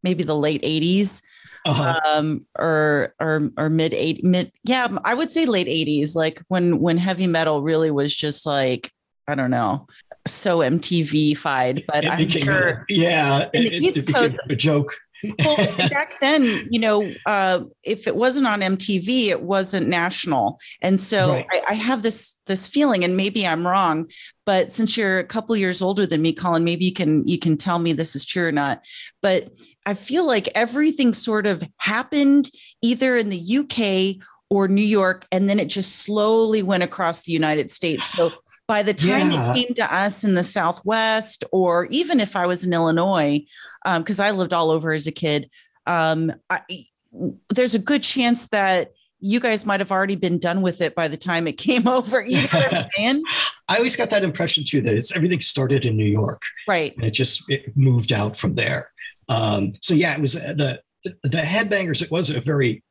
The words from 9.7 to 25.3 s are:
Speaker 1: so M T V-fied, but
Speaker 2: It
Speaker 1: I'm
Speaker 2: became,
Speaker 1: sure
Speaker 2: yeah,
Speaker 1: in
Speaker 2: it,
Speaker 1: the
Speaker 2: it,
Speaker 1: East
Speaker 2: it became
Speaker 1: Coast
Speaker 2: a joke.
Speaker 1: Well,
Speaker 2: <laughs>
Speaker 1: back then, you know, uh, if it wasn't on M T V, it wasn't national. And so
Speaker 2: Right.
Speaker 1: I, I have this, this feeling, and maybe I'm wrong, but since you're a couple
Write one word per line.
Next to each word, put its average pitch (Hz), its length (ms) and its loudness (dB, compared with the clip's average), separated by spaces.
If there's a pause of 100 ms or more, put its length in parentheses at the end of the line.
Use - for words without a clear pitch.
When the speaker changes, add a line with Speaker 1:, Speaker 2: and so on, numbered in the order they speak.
Speaker 1:
so 175 340 0
M 147 180 2
T 170 240 0
V-fied, 147 840 0
but 151 180 0
Speaker 2:
It 151 60 0
Speaker 1:
I'm 156 80 -2
Speaker 2:
became, 160 240 0
Speaker 1:
sure 175 460 0
Speaker 2:
yeah, 160 640 2
Speaker 1:
in 240 120 2
Speaker 2:
it, 220 60 2
Speaker 1:
the 170 60 -6
Speaker 2:
it, 175 60 0
Speaker 1:
East 370 160 4
Speaker 2:
it 135 80 -2
became 240 160 2
Speaker 1:
Coast 139 260 0
Speaker 2:
a 147 80 -2
joke. 147 380 2 (460)
Speaker 1:
Well, 302 160 4
Speaker 2:
<laughs> 262 340 0
Speaker 1:
back 285 300 -4
then, 269 500 2
you 233 80 0
know, 214 340 2 (140)
uh, 190 340 2 (220)
if - 240 -4
it - 80 -2
wasn't 254 320 2
on 208 160 0
M 190 140 2
T 190 220 0
V, 220 320 0
it - 120 -2
wasn't 190 460 0
national. 170 680 0 (220)
And 190 200 2
so 190 320 2
Speaker 2:
Right. - 180 -2
Speaker 1:
I, 185 200 0
I 208 40 0
have 220 280 -2
this, - 440 -2
this 190 200 -4
feeling, 254 380 2
and 180 120 0
maybe 196 300 0
I'm 165 200 0
wrong, 170 440 0 (360)
but 190 240 2
since 220 260 0
you're 196 220 2
a 175 60 -2
couple 226 320 -4